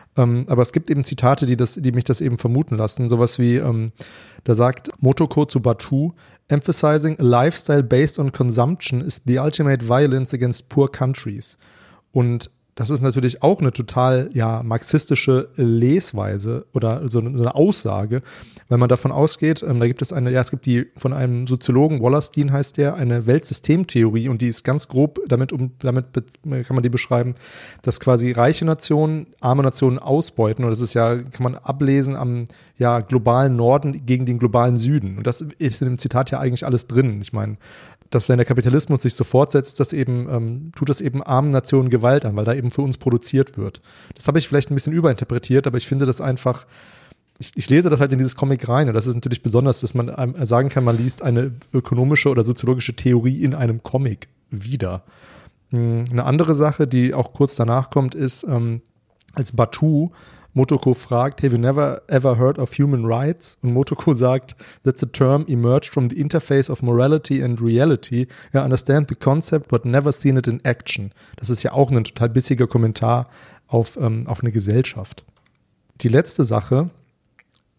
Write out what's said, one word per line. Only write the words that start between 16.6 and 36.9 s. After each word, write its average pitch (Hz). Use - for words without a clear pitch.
oder 117
so 117
eine, 123
so 120
eine 127
Aussage, 113
weil 123
man 123
davon 127
ausgeht, 151
ähm, 123
da 120
gibt 123
es 135
eine, 127
ja, 127
es 120
gibt 135
die 123
von 131
einem 127
Soziologen, 131
Wallerstein 139
heißt 139
der, 143
eine 120
Weltsystemtheorie 123
und 120
die 120
ist -
ganz 139
grob 143
damit 127
um, 127
damit 127
be-, 123
kann 135
man 123
die 123
beschreiben, 123
dass -
quasi 123
reiche 123
Nationen 156
arme 135
Nationen 131
ausbeuten 123
und 117
das 110
ist 117
ja, 117
kann 127
man 123
ablesen 139
am, 120
ja, 120
globalen 123
Norden 139
gegen 127
den 123
globalen 120
Süden. 113
Und 107
das 120
ist 135
in 131
dem 123
Zitat 127
ja 131
eigentlich 127
alles 123
drin. 117